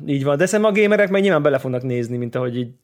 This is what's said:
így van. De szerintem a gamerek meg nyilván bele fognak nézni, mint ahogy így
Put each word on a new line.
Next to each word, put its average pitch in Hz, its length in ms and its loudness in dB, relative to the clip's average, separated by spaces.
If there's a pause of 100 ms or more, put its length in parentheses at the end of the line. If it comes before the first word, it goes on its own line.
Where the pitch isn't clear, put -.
így 139 180 -2
van. 143 120 0
De 175 100 2
szerintem 208 280 0
a 208 60 2
gamerek 208 300 2
meg 196 120 2
nyilván 175 200 2
bele 143 160 2
fognak 127 240 -4
nézni, 123 340 -4
mint 120 180 -6
ahogy 123 220 -4
így 123 120 -4 (160)